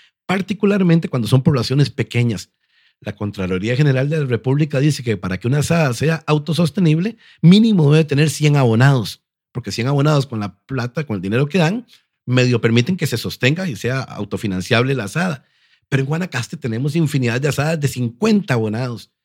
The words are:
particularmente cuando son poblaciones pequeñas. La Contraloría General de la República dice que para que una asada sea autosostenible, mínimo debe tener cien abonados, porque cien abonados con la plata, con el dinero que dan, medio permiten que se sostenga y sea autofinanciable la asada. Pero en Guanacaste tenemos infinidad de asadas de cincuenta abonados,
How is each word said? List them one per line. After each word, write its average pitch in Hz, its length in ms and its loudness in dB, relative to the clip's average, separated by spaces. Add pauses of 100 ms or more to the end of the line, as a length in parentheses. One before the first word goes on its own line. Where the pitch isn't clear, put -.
(240)
particularmente 190 840 2
cuando 120 180 -2
son 127 160 4
poblaciones 131 460 2
pequeñas. 117 600 -4 (520)
La 101 120 -10
Contraloría 101 640 -4
General 139 340 2
de 160 120 -2
la 143 40 -2
República 139 540 -2
dice 143 240 0
que 110 140 -2
para 90 200 -6
que 120 120 -6
una 143 100 0
asada 151 340 0
sea 143 340 -2
autosostenible, 160 920 0 (240)
mínimo 185 500 6
debe 156 140 4
tener 147 240 2
cien 147 260 2
abonados, 127 640 4 (300)
porque 104 220 -10
cien 113 140 -2
abonados 143 400 2
con 110 120 -8
la 101 220 -8
plata, 131 440 -8
con 104 120 -6
el 87 40 -6
dinero 113 260 -2
que 190 120 -4
dan, 190 260 0 (400)
medio 123 340 2
permiten 120 380 2
que 156 100 -4
se 120 100 -4
sostenga 156 520 -2
y 113 80 -8
sea 127 240 -4
autofinanciable 107 920 -2
la 110 100 -6
asada. 170 400 -6 (440)
Pero 135 120 0
en 131 60 -4
Guanacaste 160 500 -6
tenemos 131 380 -6
infinidad 131 440 -2
de 147 80 -2
asadas 151 320 -2
de 143 80 -4
cincuenta 135 680 0
abonados, 113 560 -4 (140)